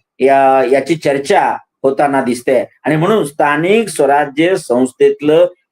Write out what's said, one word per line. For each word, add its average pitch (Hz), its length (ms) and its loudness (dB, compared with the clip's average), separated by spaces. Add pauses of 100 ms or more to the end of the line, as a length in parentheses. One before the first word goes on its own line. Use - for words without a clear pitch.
(200)
या, 135 440 2
याची 165 320 0
चर्चा 143 600 -2 (260)
होताना 139 400 0
दिसते. 123 420 -2 (180)
आणि 151 140 -2
म्हणून 180 300 0
स्थानिक 165 640 -2
स्वराज्य 147 680 0
संस्थेतलं 143 920 0 (240)